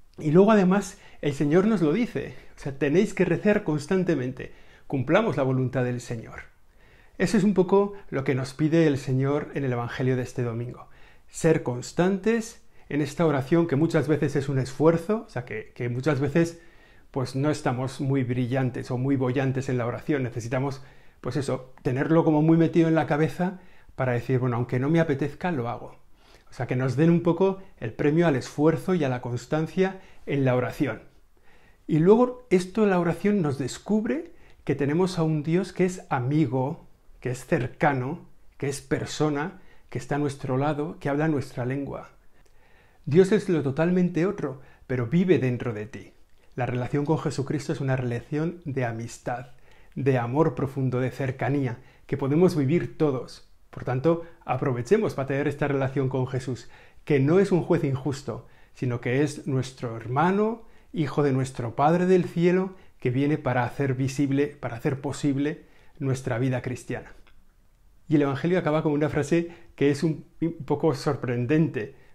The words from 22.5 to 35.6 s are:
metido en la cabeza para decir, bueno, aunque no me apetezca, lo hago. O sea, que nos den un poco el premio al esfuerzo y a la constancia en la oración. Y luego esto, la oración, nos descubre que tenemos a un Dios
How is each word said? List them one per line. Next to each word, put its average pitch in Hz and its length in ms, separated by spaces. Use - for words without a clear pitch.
metido 165 300
en 160 80
la 151 120
cabeza 160 520
para 127 180
decir, 120 260
bueno, 123 180
aunque 123 220
no 135 100
me 165 100
apetezca, 156 520
lo 120 180
hago. 120 260
O - 40
sea, 127 140
que 135 80
nos 127 200
den 160 140
un 170 120
poco 190 400
el - 140
premio 160 340
al 147 80
esfuerzo 151 600
y 160 80
a 135 60
la 123 120
constancia 160 800
en 139 200
la 123 100
oración. 120 480
Y 151 120
luego 233 500
esto, 190 360
la 190 140
oración, 180 420
nos 143 160
descubre 220 760
que 147 120
tenemos 165 440
a 160 40
un 156 200
Dios 175 300